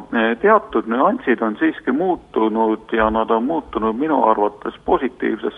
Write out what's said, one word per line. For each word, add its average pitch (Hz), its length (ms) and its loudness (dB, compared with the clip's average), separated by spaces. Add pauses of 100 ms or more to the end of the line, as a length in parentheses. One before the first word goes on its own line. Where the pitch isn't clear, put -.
eh, 113 280 0
teatud 202 500 2
nüansid 131 540 0
on 110 160 -2
siiski 156 340 -2
muutunud 113 1000 0
ja 110 180 2
nad 110 200 0
on 117 140 2
muutunud 120 520 -2
minu 139 280 0
arvates 107 560 0
positiivses - 800 -2